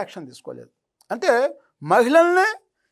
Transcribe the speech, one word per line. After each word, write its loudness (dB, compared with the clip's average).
యాక్షన్ -14
తీసుకోలేదు. -20
అంటే -2
మహిళల్నే 2